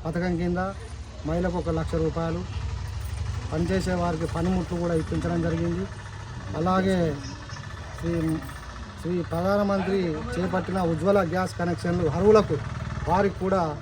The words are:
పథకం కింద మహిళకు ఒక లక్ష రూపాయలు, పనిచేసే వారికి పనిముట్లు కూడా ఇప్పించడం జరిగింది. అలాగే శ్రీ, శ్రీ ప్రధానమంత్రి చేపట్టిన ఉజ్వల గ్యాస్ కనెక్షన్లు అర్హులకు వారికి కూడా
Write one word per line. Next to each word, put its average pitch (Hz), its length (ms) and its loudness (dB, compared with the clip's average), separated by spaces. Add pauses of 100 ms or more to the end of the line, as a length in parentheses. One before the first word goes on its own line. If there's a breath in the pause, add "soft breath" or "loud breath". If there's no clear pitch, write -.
పథకం 170 360 0
కింద 175 200 0 (680)
మహిళకు 180 340 0
ఒక 165 160 -2
లక్ష 160 160 -2
రూపాయలు, 165 480 0 (1080)
పనిచేసే 180 500 2
వారికి 170 320 0
పనిముట్లు 175 480 0
కూడా 170 200 0
ఇప్పించడం 170 440 -2
జరిగింది. 170 400 0 (720)
అలాగే 185 400 4 (1000)
శ్రీ, 170 120 -2 (880)
శ్రీ 170 140 -2 (160)
ప్రధానమంత్రి 190 720 2 (320)
చేపట్టిన 180 440 0 (140)
ఉజ్వల 180 260 4 (140)
గ్యాస్ 180 260 -2
కనెక్షన్లు 175 480 0 (120)
అర్హులకు 202 400 8 (520)
వారికి 190 340 4
కూడా 190 200 4 (160)